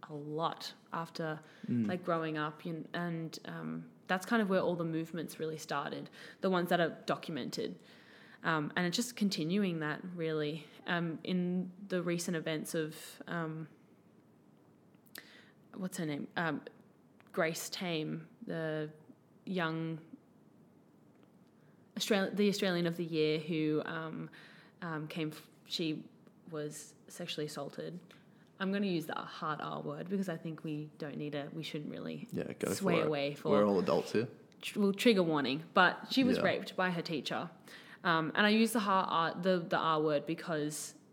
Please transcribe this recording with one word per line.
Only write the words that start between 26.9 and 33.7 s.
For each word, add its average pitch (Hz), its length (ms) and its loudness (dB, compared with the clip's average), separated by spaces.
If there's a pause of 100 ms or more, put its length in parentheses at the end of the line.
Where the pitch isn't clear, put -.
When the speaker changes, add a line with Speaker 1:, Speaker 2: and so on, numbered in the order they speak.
Speaker 1:
sexually 165 380 -6
assaulted. 156 520 -6 (640)
I'm 190 120 0
gonna 202 140 2
use 165 200 0
the - 80 -4
hard - 460 -4
R 151 200 -4
word 156 280 -6
because 190 200 0
I 165 80 -2
think 160 260 -8
we 151 260 -4 (100)
don't 143 180 -6
need 147 160 -4
to, 147 200 -4
we 160 120 -6
shouldn't 151 260 -6
really - 420 -8
Speaker 2:
Yeah, - 280 -4
go - 120 2
Speaker 1:
sway 185 240 2
Speaker 2:
for 160 60 4
it. 156 40 2
Speaker 1:
away 147 280 0
for - 160 -2
Speaker 2:
We're 104 160 8
all 101 140 6